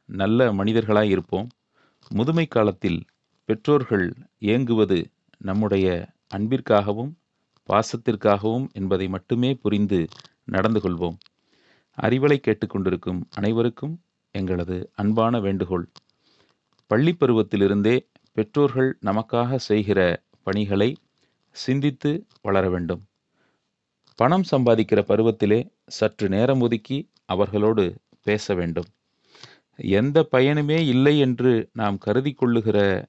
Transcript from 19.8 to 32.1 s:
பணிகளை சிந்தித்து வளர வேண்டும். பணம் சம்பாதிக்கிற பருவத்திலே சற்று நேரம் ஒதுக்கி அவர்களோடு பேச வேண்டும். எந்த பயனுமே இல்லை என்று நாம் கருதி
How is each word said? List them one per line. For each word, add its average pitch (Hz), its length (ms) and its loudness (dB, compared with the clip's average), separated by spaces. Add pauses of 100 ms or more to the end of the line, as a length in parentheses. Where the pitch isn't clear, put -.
பணிகளை 135 540 0 (540)
சிந்தித்து 143 760 -4 (160)
வளர 95 260 0
வேண்டும். 90 360 -4 (1120)
பணம் 170 340 2
சம்பாதிக்கிற 113 520 2
பருவத்திலே 110 680 0 (160)
சற்று - 420 -4
நேரம் 123 320 0
ஒதுக்கி 120 500 -4 (140)
அவர்களோடு 101 720 0 (260)
பேச 104 320 -2
வேண்டும். 87 300 -4 (920)
எந்த 143 560 0
பயனுமே 147 460 2
இல்லை 147 400 2
என்று 123 540 2
நாம் 104 260 -2
கருதி 131 340 -2